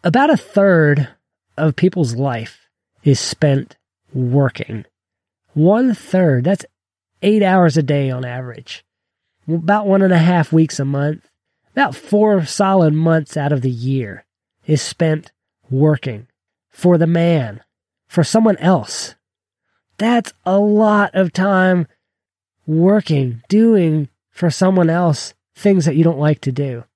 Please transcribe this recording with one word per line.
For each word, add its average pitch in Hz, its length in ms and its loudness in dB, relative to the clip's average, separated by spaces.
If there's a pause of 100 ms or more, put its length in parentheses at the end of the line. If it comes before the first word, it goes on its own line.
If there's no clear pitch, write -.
About 269 260 2
a 269 80 2
third 156 720 0 (480)
of 151 180 0
people's 156 400 -2
life 120 540 -8 (340)
is 139 160 2
spent - 580 -4 (360)
working. 127 720 -4 (680)
One 214 400 0
third, 156 520 -2
that's 196 200 -4 (560)
eight 208 220 2
hours 180 340 2
a 156 60 0
day 139 260 -2
on 127 160 -8
average. 123 580 -14 (640)
About 170 380 -2
one 196 160 2
and 190 100 2
a 175 60 4
half 165 340 2
weeks 160 280 0
a 139 60 -4
month. 143 440 -6 (420)
About 254 240 -2
four 208 500 0
solid 190 480 0
months 160 440 -2
out 147 140 -2
of 135 100 -2
the 131 80 -2
year 123 560 -6 (400)
is 151 160 0
spent 156 500 -4 (380)
working 131 580 -2 (420)
for 175 280 2
the 165 100 2
man, 165 540 -2 (460)
for 170 160 -2
someone 220 340 2
else. - 580 -2 (840)
That's 233 360 0 (120)
a 190 140 2
lot 208 560 2
of 185 180 0
time 185 540 2 (800)
working, 156 800 0
doing 185 640 2 (220)
for 175 180 -2
someone 185 400 2
else 170 440 -2 (220)
things 190 300 2
that 147 100 0
you 160 80 4
don't 160 160 0
like 151 220 0
to 135 100 -4
do. 127 320 -8 (120)